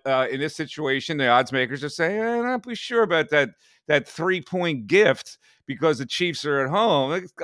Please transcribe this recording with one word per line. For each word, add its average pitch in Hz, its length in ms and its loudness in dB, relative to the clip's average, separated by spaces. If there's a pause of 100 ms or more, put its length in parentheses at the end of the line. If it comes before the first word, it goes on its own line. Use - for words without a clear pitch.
uh, 131 240 2
in 135 100 -6
this 151 160 -6
situation, 147 600 -4
the 135 100 2
odds 123 240 4
makers 127 320 -2
are 147 60 -8
saying, 180 320 -2
"Eh, 233 160 -2
I'm 233 80 -2
not 247 200 -4
be 240 100 -10
sure 233 260 0
about 170 300 2
that, 143 180 4 (380)
that 147 200 2
three-point 170 760 -4
gift 170 540 2 (260)
because 143 320 0
the 135 80 -6
Chiefs 170 400 -4
are 139 180 0
at 131 60 -2
home." 160 440 2
It 180 180 -6 (120)